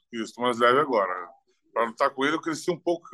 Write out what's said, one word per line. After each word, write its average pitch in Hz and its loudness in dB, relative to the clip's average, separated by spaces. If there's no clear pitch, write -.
isso, 113 -8
tô 117 -10
mais 123 0
leve 120 6
agora. 110 0
Pra 113 0
lutar 123 0
com 131 -4
ele, 151 0
eu 151 -6
cresci 160 -6
um 165 -4
pouco, - -4